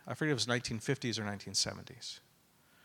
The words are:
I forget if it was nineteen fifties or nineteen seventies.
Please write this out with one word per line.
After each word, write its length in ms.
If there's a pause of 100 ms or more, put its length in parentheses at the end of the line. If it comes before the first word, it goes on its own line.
I 100
forget 160
if 20
it 20
was 140
nineteen 320
fifties 360
or 60
nineteen 320
seventies. 640 (680)